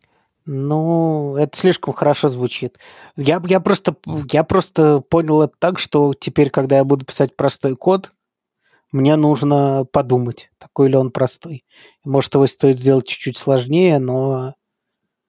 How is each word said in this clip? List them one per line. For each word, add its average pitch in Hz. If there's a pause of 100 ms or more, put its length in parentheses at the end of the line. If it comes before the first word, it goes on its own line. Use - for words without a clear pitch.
(520)
Ну, 151
это 147
слишком -
хорошо 147
звучит. 123 (360)
Я 151
б-, 175
я 185
просто 190
п-, 156
я 147
просто 156
понял 156
это 143
так, 180
что 143
теперь, 143
когда 139
я 135
буду 135
писать -
простой 135
код, 190 (800)
мне 139
нужно 143
подумать, 127
такой -
ли 135
он 131
простой. 135 (400)
Может, 135
его 139
стоит 135
сделать 131
чуть-чуть -
сложнее, 143
но, 127 (720)